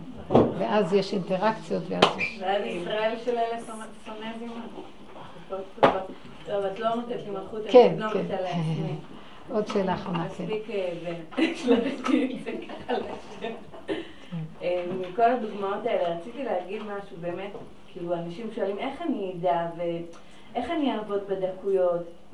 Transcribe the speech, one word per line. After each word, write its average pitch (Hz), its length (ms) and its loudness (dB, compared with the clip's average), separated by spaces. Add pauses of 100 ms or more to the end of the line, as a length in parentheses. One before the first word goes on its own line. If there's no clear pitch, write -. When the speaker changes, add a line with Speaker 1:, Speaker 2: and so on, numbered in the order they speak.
(580)
Speaker 1:
ואז 202 360 4
יש 196 180 4
אינטראקציות, 190 760 0
ואז 180 140 2 (160)
יש 196 220 -2
Speaker 2:
ואז 196 260 2
ישראל 214 480 0 (100)
של 240 140 0
אלה 233 280 0
שונא, 220 180 -10 (200)
שונא 220 340 -8
זימה. 233 140 -10 (680)
החופות - 440 -10 (120)
פתוחות. 190 260 6 (440)
טוב, 202 180 0
את 190 160 -4
לא 226 140 0
נותנת 240 300 -4
לי 208 60 -8
מלכות, 196 320 -8
אני 220 100 -6
Speaker 1:
כן, 214 260 12
Speaker 2:
לא 214 120 -2
Speaker 1:
כן. 208 80 0
Speaker 2:
נותנת 185 220 -2
לעצמי. 160 540 0 (580)
Speaker 1:
עוד 214 160 2
שאלה 185 260 2
אחרונה, 175 240 -2 (100)
כן. 175 160 -6
Speaker 2:
מספיק, 214 260 -4
אה, 185 220 -2 (100)
זה, 170 120 -4 (220)
<laughs> - 200 2
שלחתי 208 800 4
את - 60 -10
זה 113 80 -4 (140)
ככה - 320 -4
לשם. - 540 -8 (1120)
אה, 180 220 0 (160)
מכל 180 220 0
הדוגמאות 214 640 2
האלה, 180 300 2
רציתי 254 280 -8
להגיד 202 380 -2
משהו, 202 380 -8
באמת, 180 300 -6 (420)
כאילו, 175 220 -4
אנשים 170 400 -6
שואלים, 202 240 -2
"איך 277 240 -6
אני 208 380 -2
אדע 170 260 2 (100)
ואיך 170 920 -4
אני 277 240 2
אעבוד 202 340 -2
בדקויות?" 185 720 2 (320)